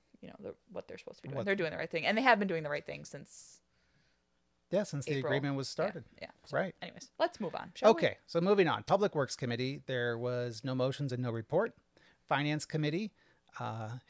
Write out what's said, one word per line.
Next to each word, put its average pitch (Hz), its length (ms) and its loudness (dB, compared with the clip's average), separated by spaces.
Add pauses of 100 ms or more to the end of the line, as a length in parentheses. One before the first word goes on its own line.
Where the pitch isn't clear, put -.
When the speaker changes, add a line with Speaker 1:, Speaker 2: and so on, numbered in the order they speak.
(220)
Speaker 1:
you - 80 -16
know, - 100 -20
the, - 160 -12 (160)
what - 160 -10
they're - 100 -14
supposed - 200 -16
to - 60 -20
be - 60 -12
doing. 135 80 -6
Speaker 2:
What 180 80 -4
Speaker 1:
They're 196 100 2
doing 170 160 -2
the 165 60 -10
right 165 140 -6
thing. 160 140 -2
And 196 120 2
they 226 40 2
have 240 180 6
been 202 80 2
doing 165 160 -2
the 151 60 -6
right 147 160 -4
thing 147 200 -10
since - 540 -18 (1120)
Speaker 2:
Yeah, 196 120 2
since 143 220 -6
the 156 120 -2
Speaker 1:
April. 135 160 -2
Speaker 2:
agreement 139 220 0
was 135 120 -4
Speaker 1:
Yeah, - 40 -8
Speaker 2:
started. 180 320 -4 (180)
Speaker 1:
yeah. - 100 -14 (140)
So - 120 -4
Speaker 2:
Right. 180 240 -2
Speaker 1:
anyways, - 380 -14
let's - 200 0
move 190 140 -4
on, - 220 -8
shall 220 180 8
we? 339 60 4
Speaker 2:
Okay, 123 260 2
so 170 160 0
moving 196 260 6
on. 110 160 0
Public 196 300 4
Works 139 220 0
Committee, 131 500 -2
there 120 320 -2
was 123 460 -4
no 131 100 -2
motions 131 400 0
and 123 80 -2
no 123 100 0
report. 143 440 0 (520)
Finance 147 380 2
Committee, 160 480 -2 (460)
uh, 113 400 -6 (100)